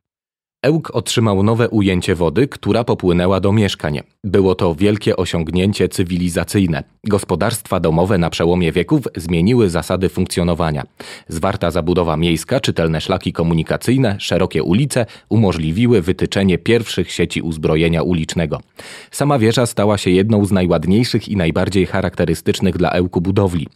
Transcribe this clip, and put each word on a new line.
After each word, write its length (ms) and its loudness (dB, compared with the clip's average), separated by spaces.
Ełk 320 0
otrzymał 480 0
nowe 260 2
ujęcie 460 2
wody, 340 0
która 360 -2
popłynęła 560 2
do 120 2
mieszkań. 480 0
Było 300 2
to 200 0
wielkie 420 0
osiągnięcie 720 0
cywilizacyjne. 960 0
Gospodarstwa 760 -2
domowe 380 2
na 120 0
przełomie 420 0
wieków 300 0
zmieniły 540 2
zasady 380 -2
funkcjonowania. 720 -2
Zwarta 420 -2
zabudowa 460 0
miejska, 440 0
czytelne 400 -2
szlaki 320 -4
komunikacyjne, 840 0
szerokie 440 -2
ulice 440 0
umożliwiły 720 2
wytyczenie 560 0
pierwszych 540 0
sieci 300 -2
uzbrojenia 600 0
ulicznego. 580 -2
Sama 280 0
wieża 280 2
stała 320 0
się 120 0
jedną 340 4
z 80 0
najładniejszych 760 0
i 80 -2
najbardziej 500 0
charakterystycznych 880 -2
dla 140 0
Ełku 300 0
budowli. 560 0